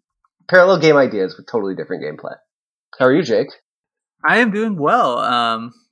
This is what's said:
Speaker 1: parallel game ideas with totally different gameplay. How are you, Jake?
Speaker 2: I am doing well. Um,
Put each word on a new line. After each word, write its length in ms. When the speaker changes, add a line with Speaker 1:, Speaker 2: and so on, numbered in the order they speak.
Speaker 1:
parallel 320
game 160
ideas 420
with 80
totally 300
different 300
gameplay. 300
How 80
are 80
you, 80
Jake? 280
Speaker 2:
I 120
am 140
doing 260
well. 420
Um, 540